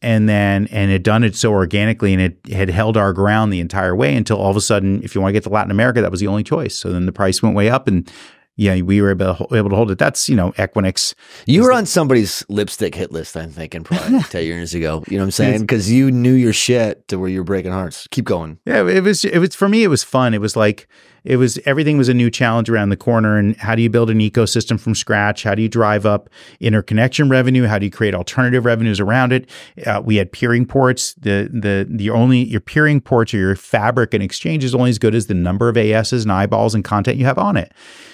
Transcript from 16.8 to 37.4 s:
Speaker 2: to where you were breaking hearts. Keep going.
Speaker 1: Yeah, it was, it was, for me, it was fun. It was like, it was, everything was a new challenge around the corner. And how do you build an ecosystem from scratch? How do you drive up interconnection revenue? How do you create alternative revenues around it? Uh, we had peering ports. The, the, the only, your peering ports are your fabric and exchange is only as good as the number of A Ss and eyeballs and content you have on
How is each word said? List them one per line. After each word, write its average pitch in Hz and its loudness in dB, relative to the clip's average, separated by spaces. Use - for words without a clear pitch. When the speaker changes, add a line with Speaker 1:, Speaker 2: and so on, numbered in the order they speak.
Speaker 2:
to 95 -6
where 95 -4
you 95 -4
were 90 -6
breaking 92 -4
hearts. 92 -8
Keep 113 -2
going. 82 -4
Speaker 1:
Yeah, 107 2
it 185 2
was, 202 0
it 190 0
was, 180 -2
for 196 0
me, 220 2
it 208 2
was 139 0
fun. 127 0
It 104 -2
was 104 -4
like, 107 0
it 131 0
was, 123 2
everything 147 2
was 131 2
a 131 4
new 120 2
challenge 117 0
around 107 0
the 98 -2
corner. 107 2
And 104 2
how 110 -2
do 113 0
you 117 4
build 117 2
an 110 2
ecosystem 110 0
from 113 -2
scratch? 104 -2
How 104 -2
do 110 -2
you 110 -2
drive 104 0
up 104 -2
interconnection 113 2
revenue? 127 4
How 107 0
do 98 -4
you 98 -4
create 104 -2
alternative 123 0
revenues 113 0
around 120 2
it? 127 -2
Uh, 107 -2
we 107 2
had 95 0
peering 120 0
ports. 127 0
The, 101 -2
the, 101 -2
the 104 -4
only, 123 4
your 113 -4
peering 147 2
ports 117 0
are 107 0
your 95 2
fabric 113 0
and 104 0
exchange 156 -4
is 123 -2
only 123 2
as 110 0
good 107 2
as 117 0
the 107 -2
number 92 0
of 113 0
A 107 2
Ss 113 0
and 107 0
eyeballs 104 0
and 104 0
content 104 0
you 131 0
have 131 0
on 101 0